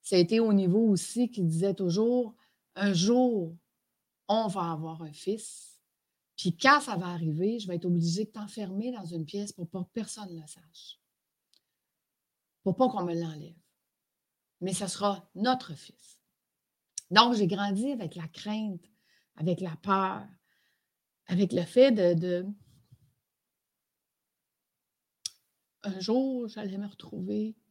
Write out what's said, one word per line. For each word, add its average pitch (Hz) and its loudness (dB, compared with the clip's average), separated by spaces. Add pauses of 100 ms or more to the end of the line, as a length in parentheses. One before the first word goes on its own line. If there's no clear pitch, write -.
Ça - 0
a - 8
été 196 4
au 220 4
niveau 196 4
aussi 226 0
qui 208 -4
disait 170 2
toujours, « 220 0 (400)
Un 196 0
jour, 202 2 (760)
on 220 2
va 170 -2
avoir 160 -8
un 151 -12
fils. - -10 (540)
Puis 170 -2
quand 294 6
ça 220 -6
va 180 -4
arriver, 175 -2
je 202 -10
vais 175 -4
être 170 -6
obligée 175 0
de 220 -20
t'enfermer 208 -8
dans 208 -10
une 165 -8
pièce 202 -8
pour 170 -12
pas 185 -8
que - -10
personne 202 -10
ne 165 -14
le 156 -20
sache. - -20 (1600)
Pour 185 0
pas 254 6
qu'on 196 -2
me 175 -4
l'enlève. 165 -8 (1040)
Mais 185 -4
ça 185 -4
sera 196 -2
notre 226 -2
fils. » - -20 (920)
Donc, 240 6
j'ai 208 2
grandi 202 -2
avec 214 -8
la 165 -10
crainte, 214 -8 (520)
avec 170 -2
la 170 -6
peur, 196 -2 (1000)
avec 190 2
le 185 0
fait 247 8
de, 180 4
de 180 -2 (3500)
un 190 -8
jour, 247 -2
j'allais 202 -10
me 202 -8
retrouver 214 -8 (160)